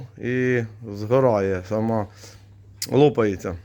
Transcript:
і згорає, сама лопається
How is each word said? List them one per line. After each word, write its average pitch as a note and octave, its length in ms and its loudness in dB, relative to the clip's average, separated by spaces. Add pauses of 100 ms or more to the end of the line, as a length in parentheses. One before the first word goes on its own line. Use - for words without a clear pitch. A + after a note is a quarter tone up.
(240)
і B2+ 400 0 (300)
згорає, G#2 760 2
сама A2 380 -2 (840)
лопається G#2+ 720 2